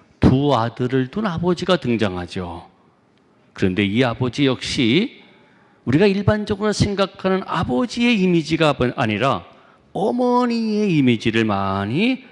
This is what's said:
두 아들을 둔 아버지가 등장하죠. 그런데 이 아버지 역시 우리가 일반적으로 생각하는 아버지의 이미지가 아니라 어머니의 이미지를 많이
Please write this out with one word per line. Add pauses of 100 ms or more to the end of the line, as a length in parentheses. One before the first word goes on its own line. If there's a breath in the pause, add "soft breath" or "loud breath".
(200 soft breath)
두
아들을
둔
아버지가
등장하죠. (840)
그런데
이
아버지
역시 (600 soft breath)
우리가
일반적으로
생각하는
아버지의
이미지가 (200)
아니라 (480 loud breath)
어머니의
이미지를
많이